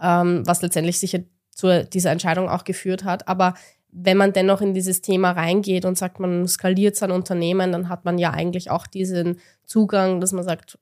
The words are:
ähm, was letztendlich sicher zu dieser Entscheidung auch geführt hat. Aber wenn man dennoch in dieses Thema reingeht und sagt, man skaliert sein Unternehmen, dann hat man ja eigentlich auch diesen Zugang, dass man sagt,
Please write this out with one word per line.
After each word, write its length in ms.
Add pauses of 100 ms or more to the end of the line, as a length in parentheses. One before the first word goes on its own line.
ähm, 440
was 180
letztendlich 360
sicher 220 (300)
zu 340
dieser 260
Entscheidung 380
auch 160
geführt 400
hat. 240
Aber 260 (380)
wenn 240
man 160
dennoch 280
in 120
dieses 300
Thema 300
reingeht 520
und 140
sagt, 220
man 260
skaliert 480
sein 160
Unternehmen, 600
dann 160
hat 160
man 140
ja 120
eigentlich 400
auch 160
diesen 520 (260)
Zugang, 560
dass 120
man 120
sagt, 380